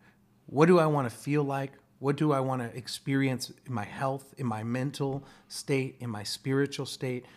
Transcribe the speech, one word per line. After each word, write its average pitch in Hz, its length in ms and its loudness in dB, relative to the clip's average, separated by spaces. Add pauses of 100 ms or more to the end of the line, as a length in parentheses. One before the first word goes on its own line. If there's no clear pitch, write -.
(460)
What 143 200 6
do 180 120 8
I 160 80 6
wanna 143 240 2
feel 147 340 0
like? 135 280 -4 (280)
What 139 160 2
do 151 160 4
I 135 80 4
wanna 127 340 -2
experience 131 760 0 (160)
in 131 60 -6
my 107 120 -2
health, 135 520 -6
in 135 100 -4
my 110 160 -2
mental 135 600 -2 (240)
state, 131 520 -2
in 120 100 -6
my 104 120 -6
spiritual 135 640 -2
state? 127 380 -6 (120)